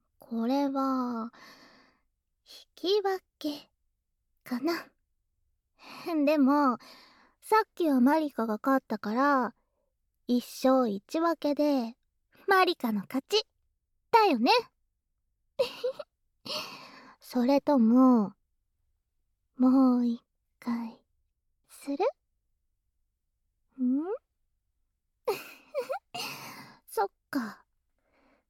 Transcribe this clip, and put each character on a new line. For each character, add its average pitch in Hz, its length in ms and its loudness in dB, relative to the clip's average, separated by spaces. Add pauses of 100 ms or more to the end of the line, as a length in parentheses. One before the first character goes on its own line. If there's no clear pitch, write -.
(180)
こ 226 280 -6
れ 277 220 -2
は、 254 640 -4 (1120)
引 - 560 -6
き - 20 -2
分 381 180 -4 (180)
け、 294 320 -10 (720)
か 247 180 -8
な。 330 260 -4 (1400)
で 302 140 2
も、 269 400 2 (600)
さ - 240 0
っ - 100 -12
き 339 140 -2
は 269 120 2
マ 285 180 4
リ 302 140 -4
カ 226 140 -4
が 214 160 -4
勝 269 200 0
っ - 40 -20
た 220 120 -6
か 208 160 -6
ら、 262 400 0 (720)
一 240 180 0
勝 262 440 0
一 202 320 -6
分 330 160 0
け 294 180 -4
で、 269 420 -2 (520)
マ 370 160 4
リ 359 120 0
カ 233 160 -4
の 202 100 -4
勝 - 260 -6
ち、 427 180 -2 (640)
だ 440 160 6
よ 277 120 2
ね。 254 120 2 (1080)
<laughs> - 500 -8 (1120)
そ 247 240 -4
れ 277 160 2
と 294 180 2
も、 233 560 4 (1200)
も 254 420 4
う 240 80 0
一 233 140 -4 (380)
回、 233 420 -8 (680)
す - 220 -14
る？ 285 140 -2 (1800)
ん？ 262 220 0 (1200)
<laughs> - 1600 -12
そ 403 200 -4
っ - 20 -6 (200)
か。 226 360 -8 (840)